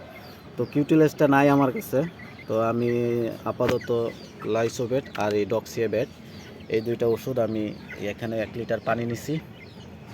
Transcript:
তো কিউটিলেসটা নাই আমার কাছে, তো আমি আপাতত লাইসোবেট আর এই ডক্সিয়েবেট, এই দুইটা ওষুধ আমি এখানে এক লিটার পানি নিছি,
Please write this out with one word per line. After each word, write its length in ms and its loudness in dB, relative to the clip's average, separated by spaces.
তো 80 0
কিউটিলেসটা 640 4
নাই 220 8
আমার 220 6
কাছে, 300 0
তো 140 0
আমি 280 2
আপাতত 640 0
লাইসোবেট 760 -2
আর 140 2
এই 120 4
ডক্সিয়েবেট, 640 -2
এই 120 2
দুইটা 260 0
ওষুধ 320 0
আমি 340 0
এখানে 400 -4
এক 160 -2
লিটার 300 -2
পানি 200 0
নিছি, 340 -4